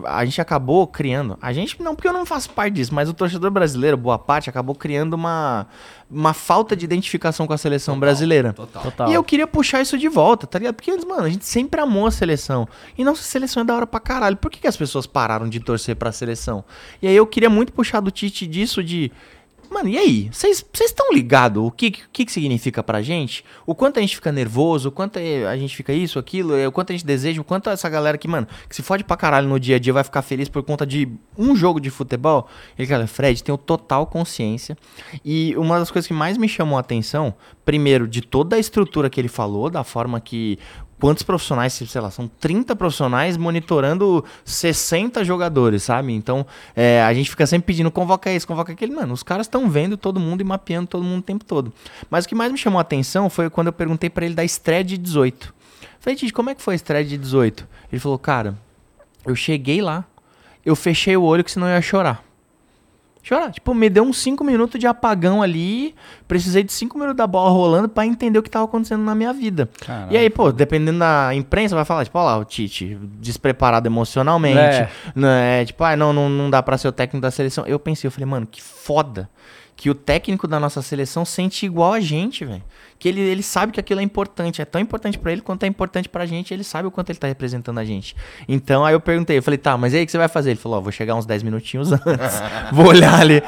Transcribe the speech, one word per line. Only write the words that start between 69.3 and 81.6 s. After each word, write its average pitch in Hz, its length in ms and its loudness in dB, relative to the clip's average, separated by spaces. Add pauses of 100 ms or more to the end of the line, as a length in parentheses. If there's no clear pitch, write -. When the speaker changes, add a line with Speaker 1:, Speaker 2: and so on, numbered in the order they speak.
Speaker 1:
vida. 202 340 -2 (180)
Speaker 3:
Caraca. 104 280 -4
Speaker 1:
E 214 40 4
aí, 226 120 4
pô, 208 200 2
dependendo 151 500 2
da 143 360 2
imprensa, 190 400 0
vai 156 80 2
falar, 156 220 -2
tipo, - 120 -6
"Ó 175 60 2
lá, 120 140 2
o 104 80 -4
Tite, 101 520 -8 (220)
despreparado 120 640 0
emocionalmente, 139 720 2
Speaker 3:
É. 135 300 4 (240)
Speaker 1:
né? 123 520 4
Tipo, 139 180 -4
ah, 160 140 2
não, 147 160 4
não, 143 160 2
não 143 200 0
dá 131 140 4
pra 131 140 0
ser 139 100 -4
o 127 60 2
técnico 127 280 -4
da 127 100 -2
seleção." 135 360 -4
Eu 143 120 0
pensei, 151 280 -4
eu 127 60 -2
falei, 135 140 -6
"Mano, 123 220 -4
que - 120 -20
foda 135 680 -4 (460)
que - 160 -2
o - 40 0
técnico 180 520 -2
da 151 120 -2
nossa 147 220 -4
seleção 139 440 -6
sente 190 400 -4